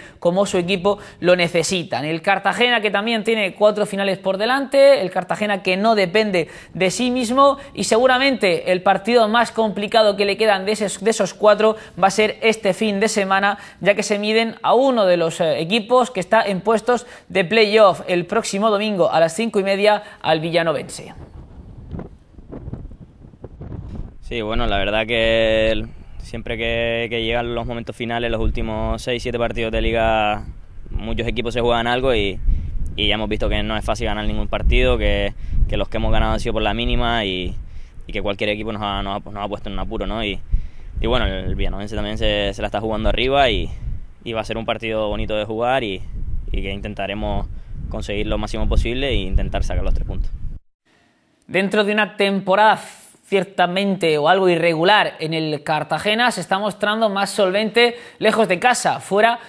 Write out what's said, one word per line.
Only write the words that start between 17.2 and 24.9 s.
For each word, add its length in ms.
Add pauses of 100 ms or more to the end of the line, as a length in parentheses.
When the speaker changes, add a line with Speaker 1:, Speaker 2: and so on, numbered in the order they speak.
Speaker 1:
de 160
playoff 600
el 200
próximo 440
domingo 400
a 80
las 160
cinco 240
y 60
media 400 (180)
al 160
Villanovense. 760 (3000)
Speaker 2:
Sí, 200
bueno, 280
la 100
verdad 260